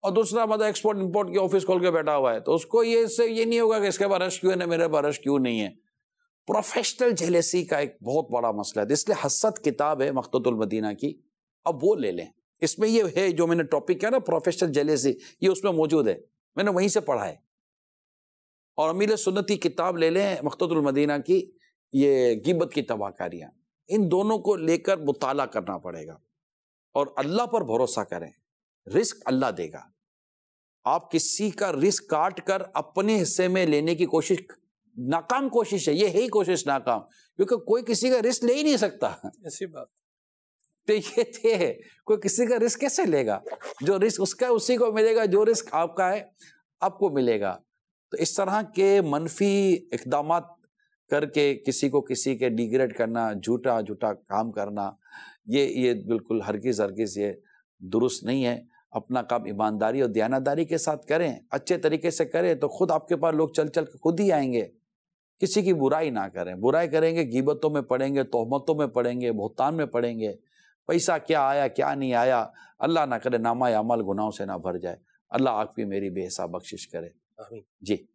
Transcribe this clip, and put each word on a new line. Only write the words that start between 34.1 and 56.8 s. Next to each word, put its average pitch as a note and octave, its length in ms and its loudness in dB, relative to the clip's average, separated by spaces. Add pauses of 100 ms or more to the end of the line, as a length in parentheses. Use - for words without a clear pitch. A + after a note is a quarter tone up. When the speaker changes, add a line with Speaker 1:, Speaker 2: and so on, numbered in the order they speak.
Speaker 1:
ناکام E3+ 520 -2
کوشش G3+ 400 0
ہے، D3 60 4
یہ G3 120 2
ہے F3 120 2
ہی A#3+ 100 2
کوشش F#3 380 0
ناکام، C3 340 0 (360)
کیونکہ G3 200 2
کوئی A#3 300 0
کسی A#3 240 2
کا B3+ 120 4
رزق A#3+ 220 0
لے A#3+ 100 4
ہی D4 80 -2
نہیں D4 140 4
سکتا۔ F3+ 300 -2 (180)
Speaker 2:
ایسی - 420 -12
بات۔ D3 220 -16 (1000)
Speaker 1:
تو G#3+ 60 2
یہ G#3+ 300 0
تھے، G#3+ 580 0 (260)
کوئی G#3+ 160 2
کسی A3+ 240 2
کا A#3+ 100 2
رزق A3+ 220 0
کیسے C#4+ 280 0
لے C#3+ 200 2
گا؟ G2+ 140 -2 (400)
جو F#3 180 0
رزق G3 240 2
اس F#3+ 120 -2
کا B3+ 120 -2
ہے B3 40 0
اسی A#3+ 260 2
کو A3+ 160 2
ملے A3 240 4
گا، A3+ 80 2
جو G3+ 200 4
رزق A3 260 2
آپ E3 260 -2
کا F#3 160 2
ہے G#3 120 -4 (560)
آپ F#3+ 180 -2
کو G3 120 2
ملے B2 300 2
گا۔ F#2+ 180 -4 (520)
تو - 120 -4
اس E3 120 -2
طرح G3+ 280 0
کے G3 380 4
منفی F3+ 920 0
اقدامات D3 520 -2 (640)
کر D3 160 2
کے C#3+ 280 2 (120)
کسی C3+ 220 0
کو C3+ 120 2
کسی B2+ 360 -2
کے B2 120 0
degrade A#2 480 0
کرنا، A2+ 360 -2
جھوٹا A2+ 480 -2
جھوٹا G#2 340 -4
کام G#2+ 380 -4
کرنا، G2+ 380 -6 (560)
یہ، C3+ 140 0
یہ B2+ 320 0
بالکل A2+ 500 -2
ہرگز G#2+ 380 -4